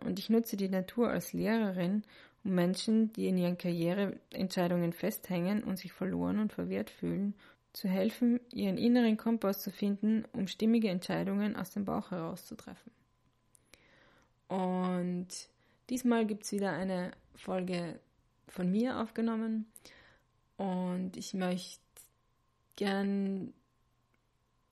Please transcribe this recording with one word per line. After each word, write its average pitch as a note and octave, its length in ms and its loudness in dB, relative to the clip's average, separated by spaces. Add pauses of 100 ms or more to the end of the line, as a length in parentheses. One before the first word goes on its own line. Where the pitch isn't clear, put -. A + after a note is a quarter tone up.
und F3+ 140 -2
ich G3+ 140 -2
nutze A3+ 260 2
die F#3+ 120 0
Natur F#3+ 400 0
als - 240 -4
Lehrerin, F#3+ 680 0 (420)
um F#3+ 120 0
Menschen, A3 580 4
die F#3+ 140 -2
in F#3 100 2
ihren F3 220 2
Karriereentscheidungen F3 1300 0
festhängen F3+ 720 -2
und F#3+ 140 -4
sich F3+ 160 -14
verloren F3+ 460 0
und G#3+ 120 0
verwirrt F#3+ 380 -4
fühlen, F#3 460 -2 (380)
zu - 140 -6
helfen, A3+ 520 2 (120)
ihren G3 280 -2
inneren A#3 380 6
Kompass A3 440 0
zu - 80 -8
finden, G#3+ 640 0
um F#3+ 140 -2
stimmige A3 420 4
Entscheidungen F#3+ 680 0
aus - 180 -8
dem G3+ 120 -4
Bauch - 240 -2
heraus E3+ 380 -6
zu - 80 -14
treffen. - 340 -18 (1600)
Und F3+ 800 0 (640)
diesmal A#3 340 4
gibt's G#3 260 -4
wieder G3+ 200 0
eine F3+ 400 -2 (240)
Folge F3+ 640 -4 (540)
von F3+ 160 0
mir A3+ 300 2
aufgenommen A3 680 -2 (920)
und F#3 600 -2
ich - 160 -10
möchte F#3 480 -2 (920)
gern G3 760 0 (1200)